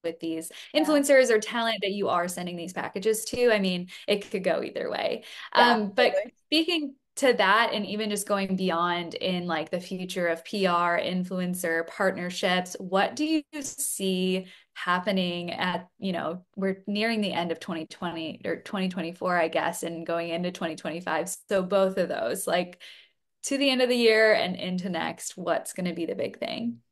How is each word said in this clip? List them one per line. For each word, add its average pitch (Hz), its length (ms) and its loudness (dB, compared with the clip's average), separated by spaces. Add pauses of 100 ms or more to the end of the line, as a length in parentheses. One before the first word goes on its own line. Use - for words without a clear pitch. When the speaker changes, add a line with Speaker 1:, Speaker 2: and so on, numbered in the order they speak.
Speaker 1:
with 170 160 -6
these 165 320 -6 (200)
Speaker 2:
Yeah. 311 120 4
Speaker 1:
influencers 277 440 8
or 220 120 6
talent 226 420 -2
that 196 80 0
you 196 180 0
are 175 200 2
sending 180 260 -6
these 175 180 -8
packages 214 520 -2
to. 247 280 4
I 208 60 4
mean, 180 300 0 (180)
it 202 240 0
could 185 140 -4
go 175 180 2
either - 260 -4
way. - 360 -2 (320)
Speaker 2:
Yeah, 240 160 8
Speaker 1:
Um, 208 180 2
but 240 220 4
Speaker 2:
totally. 571 220 -2 (120)
Speaker 1:
speaking 311 480 0 (220)
to 254 160 4
that 214 400 4
and 208 140 -2
even 208 240 -4
just 202 180 -4
going 196 280 0
beyond 175 580 0
in, 180 320 -2
like, 160 240 -2
the 180 100 -4
future 180 480 -4
of 170 160 -2
P 196 220 0
R, 175 340 4
influencer 180 880 -2
partnerships, 180 920 -2
what 190 380 0
do 302 80 0
you 311 380 -2
see 185 840 -2 (280)
happening 180 760 -2
at, 180 380 -4 (100)
you 190 140 -4
know, 170 320 -6 (120)
we're 190 300 -4
nearing 214 360 0
the 196 100 -2
end 170 180 -2
of 165 80 -4
twenty 165 280 -8
twenty 165 580 -8
or 170 160 -2
twenty 185 300 -2
twenty-four, 180 440 -4
I 165 140 4
guess, 165 340 -2
and 165 240 -8
going 170 220 -2
into 175 240 -2
twenty 165 240 -6
twenty-five. 165 580 -4 (140)
So 196 140 2
both 190 340 2
of 180 140 0
those, 147 360 -2
like, 180 360 -2 (640)
to 277 120 -2
the 277 140 4
end 254 100 2
of 247 80 4
the 247 80 2
year 220 380 6
and 180 200 0
into 180 360 -4
next, 165 480 -6
what's 180 340 -2
gonna 180 220 -4
be 165 100 -4
the 196 100 -4
big - 240 -6
thing? - 420 -6 (120)